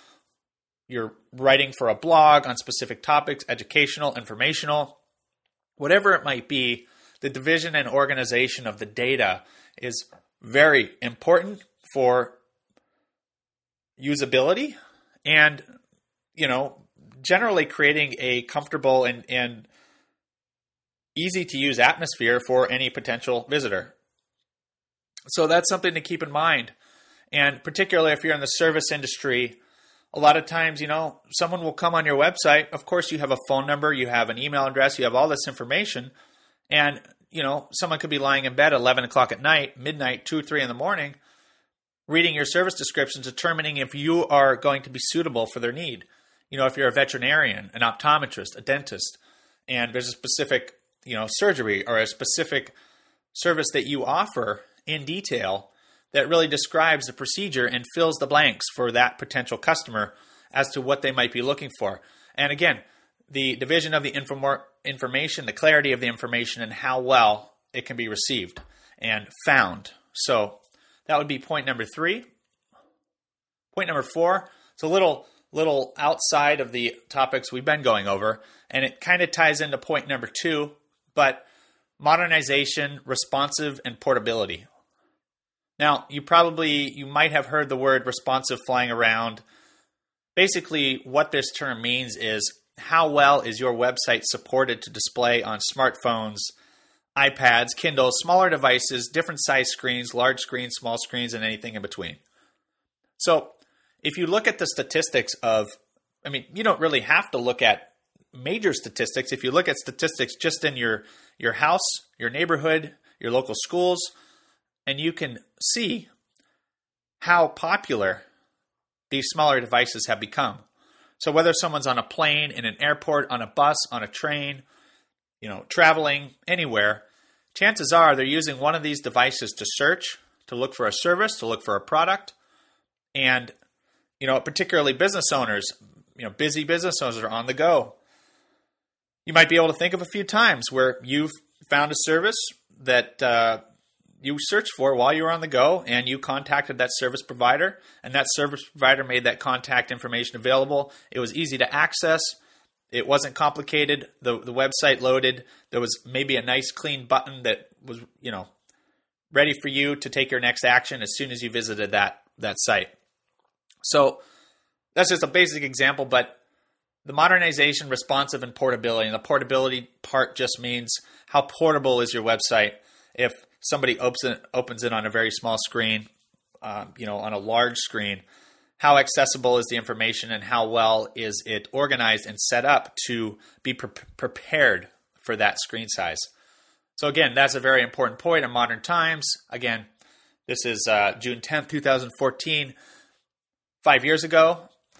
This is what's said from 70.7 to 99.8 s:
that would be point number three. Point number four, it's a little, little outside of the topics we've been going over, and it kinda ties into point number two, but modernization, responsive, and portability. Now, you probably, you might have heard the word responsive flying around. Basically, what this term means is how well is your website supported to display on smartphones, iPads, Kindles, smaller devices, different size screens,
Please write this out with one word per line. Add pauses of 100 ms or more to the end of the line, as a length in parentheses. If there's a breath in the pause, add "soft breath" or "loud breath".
that
would
be
point
number
three. (1500)
Point
number
four, (240 soft breath)
it's
a
little, (260 soft breath)
little
outside
of
the (120)
topics
we've
been
going
over, (280 soft breath)
and
it
kinda
ties
into
point
number (140)
two, (420)
but (520 soft breath)
modernization,
responsive,
and
portability. (1120)
Now,
you
probably,
you
might
have
heard
the
word
responsive
flying
around. (960 soft breath)
Basically,
what
this
term
means
is (180)
how
well
is
your
website
supported
to
display
on (140)
smartphones, (800 soft breath)
iPads,
Kindles,
smaller
devices,
different
size
screens,